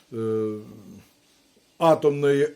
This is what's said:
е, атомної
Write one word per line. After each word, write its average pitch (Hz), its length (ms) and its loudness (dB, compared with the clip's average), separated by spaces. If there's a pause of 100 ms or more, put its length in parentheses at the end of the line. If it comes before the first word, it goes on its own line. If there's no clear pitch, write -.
(140)
е, 113 40 -10 (1600)
атомної 143 800 2